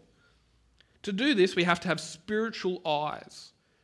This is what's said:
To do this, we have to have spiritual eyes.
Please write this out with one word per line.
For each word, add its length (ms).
To 100
do 200
this, 220
we 80
have 180
to 60
have 140
spiritual 840
eyes. 680